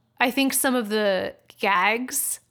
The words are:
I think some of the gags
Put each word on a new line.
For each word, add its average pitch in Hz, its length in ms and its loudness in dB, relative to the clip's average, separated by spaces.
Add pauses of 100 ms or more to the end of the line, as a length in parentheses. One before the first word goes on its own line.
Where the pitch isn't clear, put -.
(200)
I 247 100 2
think 269 240 0
some 262 220 0
of 226 140 -2
the 202 460 0 (240)
gags 214 800 0 (120)